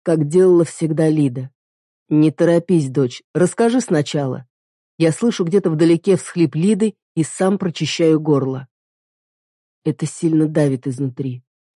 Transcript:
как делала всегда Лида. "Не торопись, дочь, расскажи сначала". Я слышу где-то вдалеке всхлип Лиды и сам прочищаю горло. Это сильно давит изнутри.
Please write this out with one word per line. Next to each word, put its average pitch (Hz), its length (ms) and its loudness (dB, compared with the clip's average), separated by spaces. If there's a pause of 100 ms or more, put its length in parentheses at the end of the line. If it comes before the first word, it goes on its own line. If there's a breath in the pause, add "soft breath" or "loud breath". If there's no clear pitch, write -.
как 160 240 0
делала 175 380 4
всегда 160 420 -2
Лида. 135 420 -2 (600)
"Не 151 220 4
торопись, 170 580 2
дочь, 131 340 -4 (100)
расскажи 233 460 0
сначала". 143 680 -4 (520)
Я 160 160 2
слышу 226 320 -2
где-то 190 240 0
вдалеке 165 480 2
всхлип 165 380 -2
Лиды 202 400 0 (200)
и 160 80 0
сам 190 340 -2
прочищаю 160 640 0
горло. 135 480 -2 (1160)
Это 156 200 -4
сильно 156 420 0
давит 143 380 -2
изнутри. 131 580 -8 (320)